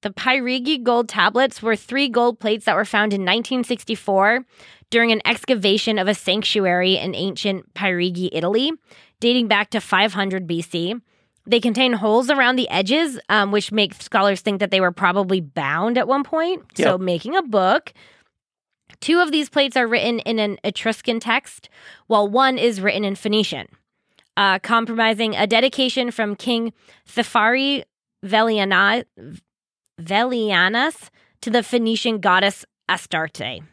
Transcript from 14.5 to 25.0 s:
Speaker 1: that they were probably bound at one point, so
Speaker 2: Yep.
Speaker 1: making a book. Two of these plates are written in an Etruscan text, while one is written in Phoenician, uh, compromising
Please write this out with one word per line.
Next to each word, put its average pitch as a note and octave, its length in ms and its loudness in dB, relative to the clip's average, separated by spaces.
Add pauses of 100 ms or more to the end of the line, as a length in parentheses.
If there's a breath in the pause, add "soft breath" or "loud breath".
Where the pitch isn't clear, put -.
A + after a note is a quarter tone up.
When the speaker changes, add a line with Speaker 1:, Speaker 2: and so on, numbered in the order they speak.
Speaker 1:
that G3 100 -2
they F#3+ 100 2
were F3+ 120 2
probably F#3+ 480 0
bound D#3+ 560 -2
at G#3 100 0
one C4+ 160 0
point, E4 400 -2 (120)
so - 160 2
Speaker 2:
Yep. F#3 100 0
Speaker 1:
making F#3 340 -4
a F#4+ 80 2
book. G#3+ 500 0 (1040 soft breath)
Two E4+ 200 2
of E4 120 2
these D4+ 180 -2
plates C#4 260 0
are B3 120 2
written A#3 320 0
in A3+ 200 -2
an G3+ 240 -2
Etruscan A3+ 560 -4
text, - 480 -4 (400 loud breath)
while G#3 200 4
one C4 300 2
is A3 220 0
written G3 240 0
in G3 120 -2
Phoenician, G3+ 520 -2 (680)
uh, G3 220 2
compromising A3+ 760 0